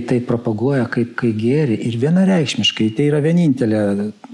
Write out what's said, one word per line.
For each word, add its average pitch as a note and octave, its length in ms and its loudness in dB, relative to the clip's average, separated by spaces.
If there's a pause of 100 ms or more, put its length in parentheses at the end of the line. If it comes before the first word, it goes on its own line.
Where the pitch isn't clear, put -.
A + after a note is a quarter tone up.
tai B2 200 -2
propaguoja A#2+ 640 -2
kaip, A#2+ 320 -4
kai A#2+ 160 0
gėrį A2+ 460 0
ir A#2 180 -4
vienareikšmiškai, D#3 960 2
tai C#3+ 160 0
yra D3 120 2
vienintelė, C3 640 2 (500)